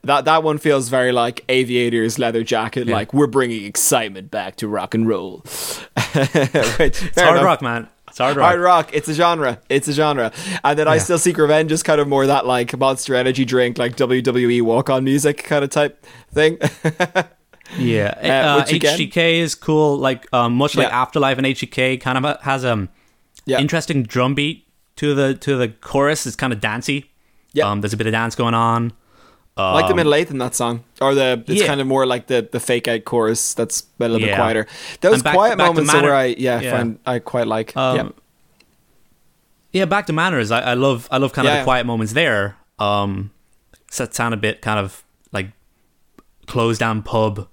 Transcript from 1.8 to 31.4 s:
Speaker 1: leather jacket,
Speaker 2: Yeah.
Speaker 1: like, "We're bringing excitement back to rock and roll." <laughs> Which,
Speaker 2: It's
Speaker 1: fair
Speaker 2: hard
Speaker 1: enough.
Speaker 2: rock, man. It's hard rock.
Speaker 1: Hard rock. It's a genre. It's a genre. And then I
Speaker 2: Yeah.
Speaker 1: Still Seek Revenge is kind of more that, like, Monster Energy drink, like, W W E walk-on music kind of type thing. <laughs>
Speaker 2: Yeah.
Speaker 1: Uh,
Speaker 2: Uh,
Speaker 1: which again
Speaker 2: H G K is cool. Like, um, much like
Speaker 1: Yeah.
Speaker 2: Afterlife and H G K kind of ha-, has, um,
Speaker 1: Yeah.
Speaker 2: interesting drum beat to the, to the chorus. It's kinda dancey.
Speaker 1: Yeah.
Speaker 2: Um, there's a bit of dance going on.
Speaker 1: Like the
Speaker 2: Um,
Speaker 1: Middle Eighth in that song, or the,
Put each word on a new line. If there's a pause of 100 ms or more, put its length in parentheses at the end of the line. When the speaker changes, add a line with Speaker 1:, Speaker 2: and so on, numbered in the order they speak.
Speaker 1:
leather
jacket,
Speaker 2:
Yeah.
Speaker 1:
like,
"We're
bringing
excitement
back
to
rock
and
roll."
<laughs> (720)
Which,
Speaker 2:
It's
Speaker 1:
fair
Speaker 2:
hard
Speaker 1:
enough.
Speaker 2:
rock,
man. (200)
It's
hard
rock.
Speaker 1:
Hard
rock.
It's
a
genre. (100)
It's
a
genre. (320)
And
then
I
Speaker 2:
Yeah.
Speaker 1:
Still
Seek
Revenge
is
kind
of
more
that,
like,
Monster
Energy
drink,
like,
W
W
E
walk-on
music
kind
of
type (280)
thing.
<laughs> (1080)
Speaker 2:
Yeah.
Speaker 1:
Uh,
Speaker 2:
Uh,
Speaker 1:
which
again
Speaker 2:
H
G
K
is
cool.
Like,
um,
much
like
Speaker 1:
Yeah.
Speaker 2:
Afterlife
and
H
G
K
kind
of
ha-,
has,
um, (560)
Speaker 1:
Yeah.
Speaker 2:
interesting
drum
beat (300)
to
the,
to
the
chorus.
It's
kinda
dancey. (440)
Speaker 1:
Yeah.
Speaker 2:
Um,
there's
a
bit
of
dance
going
on. (640)
Speaker 1:
Like
the
Speaker 2:
Um,
Speaker 1:
Middle
Eighth
in
that
song, (160)
or
the,